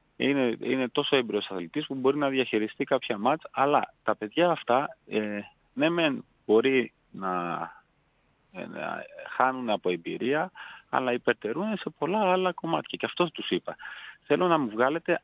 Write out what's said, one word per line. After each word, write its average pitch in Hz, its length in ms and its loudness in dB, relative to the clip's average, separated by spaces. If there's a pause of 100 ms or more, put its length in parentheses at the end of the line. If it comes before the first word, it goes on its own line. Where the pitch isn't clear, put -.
(160)
είναι, 127 440 2
είναι 127 280 -2
τόσο 143 280 0
έμπειρος 104 340 0
αθλητής 95 360 -6
που 139 80 -8
μπορεί 135 240 2
να 143 100 0
διαχειριστεί 123 560 -2
κάποια 123 340 -2
μάτς, 131 320 0
αλλά 135 520 2
τα 107 140 0
παιδιά 160 340 0
αυτά, 143 460 0 (100)
ε, 104 340 -4 (320)
ναι 147 160 0
μεν 165 360 0 (220)
μπορεί 120 460 4 (180)
να, 90 480 -4 (960)
ε, 180 140 -10
να 80 380 -8 (320)
χάνουν 127 340 2
από 95 200 0
εμπειρία, 95 600 -2 (380)
αλλά 131 240 0
υπερτερούν 127 640 -2
σε - 220 -6
πολλά 185 340 2
άλλα 185 200 2
κομμάτια. - 460 -4
Και - 80 -4
αυτό 170 240 0
τους - 200 -8
είπα. 85 260 -2 (460)
Θέλω 165 260 2
να 165 100 6
μου 135 120 0
βγάλετε 143 540 0